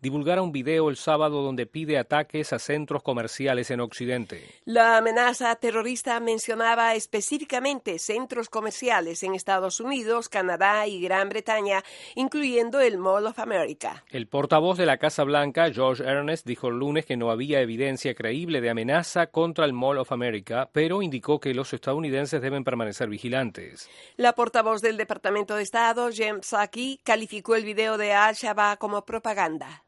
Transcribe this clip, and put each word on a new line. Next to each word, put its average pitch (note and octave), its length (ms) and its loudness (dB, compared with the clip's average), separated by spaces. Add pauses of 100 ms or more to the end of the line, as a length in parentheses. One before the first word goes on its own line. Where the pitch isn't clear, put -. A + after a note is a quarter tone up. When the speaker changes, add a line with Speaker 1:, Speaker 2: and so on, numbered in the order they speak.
Speaker 1:
divulgara D3 400 0
un F3+ 100 -2
video D3+ 380 2
el C#3 60 -2
sábado D3+ 480 2
donde B2+ 240 -2
pide D3+ 320 -2
ataques D3+ 520 0
a B2+ 60 -2
centros D3 460 -4
comerciales B2 680 -2
en B2 100 -2
Occidente. A#2+ 640 -6 (220)
Speaker 2:
La A3+ 320 4
amenaza A#3 580 2
terrorista A#3 640 -2
mencionaba A3+ 760 0
específicamente B3 1040 -4
centros A#3+ 500 -4
comerciales G#3+ 720 -2
en F#3+ 140 -4
Estados F#3 440 -2
Unidos, A#3 500 -2
Canadá G3 580 2
y G3 120 -6
Gran F#3+ 300 2
Bretaña, G3+ 540 0 (320)
incluyendo B3+ 640 0
el A#3 180 6
Mall F#3+ 300 2
of A3+ 100 -6
America. E3 720 -2
Speaker 1:
El A#2+ 160 -6
portavoz D#3 540 4
de F3 80 4
la C3+ 100 6
Casa D3+ 260 2
Blanca, C#3+ 520 4
Josh C3 260 2
Earnest, C#3+ 460 -2
dijo B2 220 -4
el A#2+ 100 -2
lunes D3 260 0
que B2+ 120 -2
no A#2 120 0
había C3+ 320 2
evidencia B2+ 540 -2
creíble C#3+ 460 -2
de A#2 100 0
amenaza D3+ 560 0
contra E3 380 0
el C#3 80 0
Mall C3+ 260 0
of B2+ 120 -4
America, A#2+ 600 -2
pero E3 320 0
indicó C3+ 160 -4 (220)
que C3+ 120 -2
los C3 200 -4
estadounidenses C#3 680 -2
deben C3+ 220 -4
permanecer A#2 460 -4
vigilantes. A#2+ 800 -6 (260)
Speaker 2:
La A#3+ 200 4
portavoz A3 460 0
del A3 140 2
Departamento G#3 640 -2
de G#3 60 -2
Estado, A#3 480 2
Jen G#3+ 320 -2
Psaki, A#3 600 -4
calificó A3 520 0
el A3 100 0
video G#3+ 320 -2
de G#3 160 0
Al-Shabaab G#3 640 4
como G#3 260 -4
propaganda. E3 840 -4